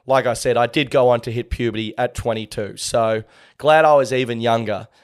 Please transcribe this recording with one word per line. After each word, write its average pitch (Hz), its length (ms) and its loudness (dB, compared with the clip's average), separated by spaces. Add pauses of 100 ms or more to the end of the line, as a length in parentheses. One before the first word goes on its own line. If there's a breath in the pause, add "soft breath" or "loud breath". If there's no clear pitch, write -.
like 127 220 2
I 117 60 0
said, 120 240 0
I 120 100 2
did 143 240 -2
go 127 180 4
on 120 120 2
to 120 100 -10
hit 117 180 -6
puberty 110 480 -4
at 123 160 -2
twenty-two. 110 640 -8
So 110 460 -2 (340 soft breath)
glad 156 280 6
I 151 100 6
was 131 180 2
even 120 280 -2
younger 113 460 -2 (160 soft breath)